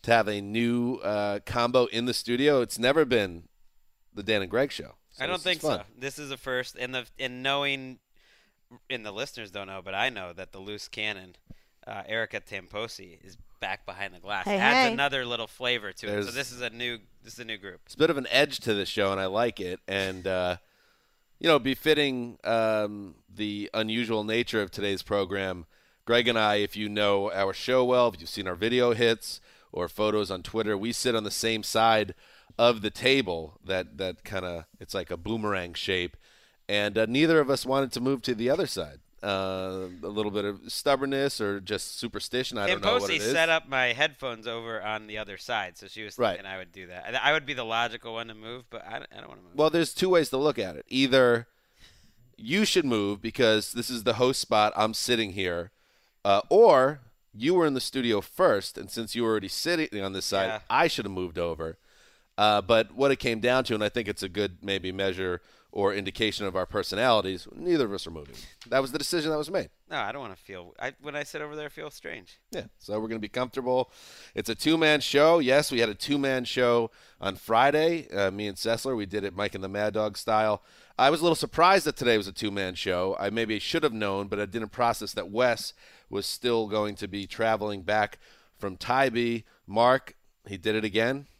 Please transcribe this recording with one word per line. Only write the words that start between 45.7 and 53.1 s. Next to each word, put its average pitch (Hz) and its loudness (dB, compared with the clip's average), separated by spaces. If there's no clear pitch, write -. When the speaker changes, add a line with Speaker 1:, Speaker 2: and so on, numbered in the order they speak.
Speaker 2:
so 98 -20
she 107 -14
was 104 -14
Speaker 1:
Right. 104 0
Speaker 2:
thinking 98 -14
I 95 -10
would 92 -14
do 92 -18
that. 90 -10
I, 127 2
I 151 4
would 151 -2
be 139 -8
the 123 -6
logical 113 -4
one 113 -8
to 110 -18
move, 117 -14
but 113 -14
I, 110 -12
I - -16
don't - -18
wanna - -20
move. - -20
Speaker 1:
Well, 151 4
there's 165 2
two 185 2
ways 165 6
to 131 -2
look 139 2
at 90 -4
it. - -14
Either 123 6
you 156 2
should 175 4
move 104 2